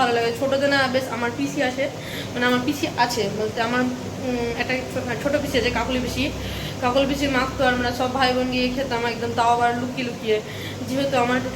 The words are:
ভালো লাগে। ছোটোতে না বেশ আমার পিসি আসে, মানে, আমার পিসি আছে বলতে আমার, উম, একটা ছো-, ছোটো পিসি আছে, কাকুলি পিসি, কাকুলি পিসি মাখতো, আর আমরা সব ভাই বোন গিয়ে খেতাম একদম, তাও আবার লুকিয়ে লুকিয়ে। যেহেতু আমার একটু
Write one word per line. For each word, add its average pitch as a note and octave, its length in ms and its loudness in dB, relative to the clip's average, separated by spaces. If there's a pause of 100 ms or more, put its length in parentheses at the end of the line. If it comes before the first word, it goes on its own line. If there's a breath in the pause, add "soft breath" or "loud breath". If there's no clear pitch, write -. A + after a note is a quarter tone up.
ভালো A#3+ 160 4
লাগে। A#3 140 2 (100)
ছোটোতে C4+ 340 2
না C#4 40 4 (160)
বেশ C4 120 0 (100)
আমার A#3+ 200 0
পিসি C#4 260 -2
আসে, B3+ 220 0 (480 loud breath)
মানে, B3 140 0
আমার B3 200 4
পিসি D4+ 200 0 (100)
আছে A#3+ 260 2 (160)
বলতে G#3+ 200 -2 (100)
আমার, B3 140 2 (420)
উম, A#3+ 240 0 (120)
একটা B3 140 -2 (160)
ছো-, B3 320 -4
ছোটো C#4+ 200 2
পিসি C#4 180 -2
আছে, A#3+ 100 2
কাকুলি B3 340 0
পিসি, B3 200 -2 (580 loud breath)
কাকুলি C4 280 4
পিসি C#4+ 160 0
মাখতো, B3+ 400 0
আর B3 80 6
আমরা B3 160 0 (100)
সব B3+ 120 0
ভাই B3+ 200 4
বোন B3+ 220 0
গিয়ে B3+ 200 2
খেতাম B3+ 320 -2
একদম, A#3 300 -2
তাও A#3 200 4
আবার A#3+ 140 4 (100)
লুকিয়ে B3 280 -2
লুকিয়ে। A3 280 0 (520 loud breath)
যেহেতু C4+ 360 0
আমার B3 160 2
একটু B3+ 160 -2